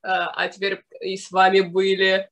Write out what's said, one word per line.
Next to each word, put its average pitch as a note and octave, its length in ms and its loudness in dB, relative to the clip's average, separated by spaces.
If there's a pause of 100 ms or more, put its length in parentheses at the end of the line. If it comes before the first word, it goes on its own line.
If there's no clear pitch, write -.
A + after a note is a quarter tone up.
А, F3+ 420 -4
а F3+ 40 -6
теперь F#3+ 340 -8 (180)
и F#3+ 160 -8
с - 140 -16
вами F#3+ 300 4
были F#3+ 720 0